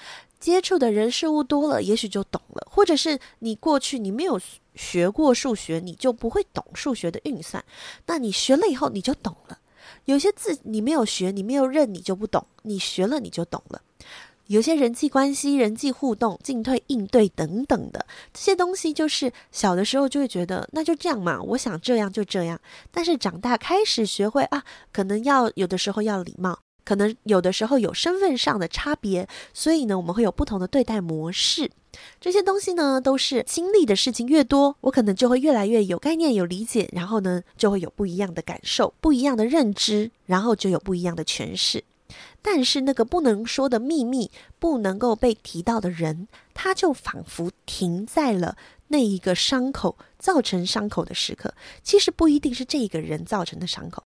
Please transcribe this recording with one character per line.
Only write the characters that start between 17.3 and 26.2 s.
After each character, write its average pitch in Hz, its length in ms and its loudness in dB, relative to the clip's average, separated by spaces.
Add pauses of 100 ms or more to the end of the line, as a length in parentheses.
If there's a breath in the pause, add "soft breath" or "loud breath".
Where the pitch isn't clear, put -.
等 180 340 -4
等 220 260 -2
的， - 140 -8 (300 loud breath)
这 - 40 -18
些 392 160 2
东 359 220 0
西 320 160 -2
就 311 160 0
是 262 240 -2 (180 loud breath)
小 190 240 0
的 185 80 2
时 226 140 -2
候 277 100 2
就 285 140 0
会 262 80 0
觉 175 160 -4
得 185 280 -6
，“那 311 120 -2
就 330 100 0
这 349 140 -6
样 269 100 0
嘛， 170 220 -2
我 - 160 -4
想 190 240 -4
这 247 160 0
样 202 160 0
就 214 100 -4
这 185 220 -2
样。” 165 160 -6 (320 loud breath)
但 339 100 -2
是 330 140 2
长 175 240 -4
大 247 160 0
开 381 260 0
始 247 220 0
学 202 240 -2
会 262 160 0
啊， 285 180 -4 (300 loud breath)
可 202 120 -2
能 208 200 -2
要， 269 300 4
有 185 120 -2
的 185 120 -2
时 202 120 -4
候 208 120 -2
要 208 200 -2